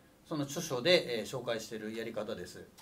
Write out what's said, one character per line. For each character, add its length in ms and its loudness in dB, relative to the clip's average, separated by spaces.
そ 100 -4
の 80 0
著 180 -4
書 180 0
で、 400 6
え 40 -4
ー、 20 -6
紹 180 -6
介 160 -2
し 80 -10
て 80 -8
い 40 -6
る 140 -6
や 100 -6
り 80 -6
方 220 -4
で 120 -8
す。 220 -14